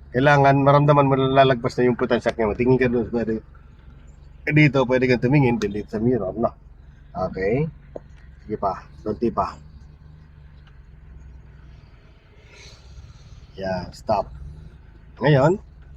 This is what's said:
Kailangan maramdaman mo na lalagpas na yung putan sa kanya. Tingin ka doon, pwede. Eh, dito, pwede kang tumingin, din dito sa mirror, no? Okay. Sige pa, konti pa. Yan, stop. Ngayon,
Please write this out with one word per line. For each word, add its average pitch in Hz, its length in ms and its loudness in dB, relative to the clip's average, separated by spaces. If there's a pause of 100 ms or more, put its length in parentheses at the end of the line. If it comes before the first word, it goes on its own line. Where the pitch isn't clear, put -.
(120)
Kailangan 139 480 4
maramdaman 143 480 4
mo 135 80 0
na 131 240 2
lalagpas 127 320 2
na 123 160 0
yung 120 80 0
putan 120 240 -2
sa 113 160 -4
kanya. 110 160 0
Tingin 123 240 0
ka 123 80 0
doon, 117 240 -2
pwede. 110 320 -6 (1040)
Eh, 147 80 -6
dito, 139 320 4
pwede 127 240 0
kang 123 160 0
tumingin, 127 320 2
din 104 160 -4
dito 104 160 -10
sa 113 80 -8
mirror, 107 400 -2
no? 113 160 -2 (640)
Okay. 95 480 -4 (800)
Sige 107 160 -10
pa, 95 240 -8 (160)
konti 107 320 -6
pa. 95 240 -6 (4000)
Yan, 92 400 -8
stop. 101 320 -4 (880)
Ngayon, 151 400 2 (400)